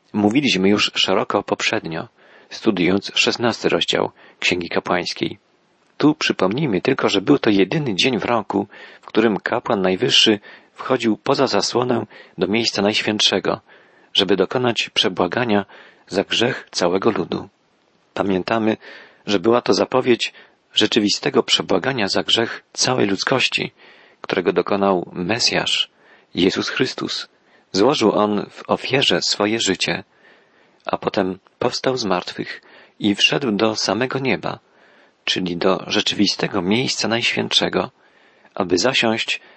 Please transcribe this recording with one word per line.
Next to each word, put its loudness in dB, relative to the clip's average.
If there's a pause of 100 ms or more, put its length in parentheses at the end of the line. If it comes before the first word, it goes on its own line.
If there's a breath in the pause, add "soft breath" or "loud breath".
(120)
mówiliśmy 2
już 2
szeroko 0
poprzednio, -4 (420 soft breath)
studiując 0
szesnasty 0
rozdział 0 (300 loud breath)
Księgi -2
Kapłańskiej. -4 (580)
Tu 4
przypomnijmy 0
tylko, 0
że 2
był 4
to 2
jedyny 2
dzień 0
w -4
roku, -2 (340 loud breath)
w -20
którym 2
kapłan -2
najwyższy 2 (340 loud breath)
wchodził 0
poza 0
zasłonę 0 (320 loud breath)
do 2
miejsca 0
najświętszego, 0 (540 soft breath)
żeby 2
dokonać 0
przebłagania 0 (420 loud breath)
za 0
grzech -2
całego 0
ludu. -6 (680)
Pamiętamy, 0 (500 loud breath)
że 0
była 4
to 0
zapowiedź 2 (440 loud breath)
rzeczywistego 2
przebłagania 0
za 0
grzech -2 (100)
całej 0
ludzkości, 0 (480 loud breath)
którego 0
dokonał 0
Mesjasz, -2 (440 soft breath)
Jezus 0
Chrystus. -4 (440 soft breath)
Złożył 4
on 0
w -20
ofierze 0
swoje 0
życie, -2 (840 soft breath)
a -2
potem -2 (200)
powstał -2
z -6
martwych -4 (360 loud breath)
i 2
wszedł 0
do 0
samego -2
nieba, -4 (640 soft breath)
czyli -4
do 0
rzeczywistego -2
miejsca 0
najświętszego, 0 (640 soft breath)
aby 0
zasiąść 0 (160 loud breath)